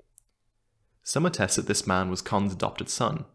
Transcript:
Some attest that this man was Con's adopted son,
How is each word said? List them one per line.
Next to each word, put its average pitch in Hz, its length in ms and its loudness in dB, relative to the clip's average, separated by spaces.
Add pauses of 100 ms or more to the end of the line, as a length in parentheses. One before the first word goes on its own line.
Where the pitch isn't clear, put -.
(1040)
Some 151 220 0
attest 113 320 2
that - 100 -2
this - 180 0
man 92 240 2
was 92 120 -4
Con's 101 320 0
adopted - 360 -4
son, 135 460 -2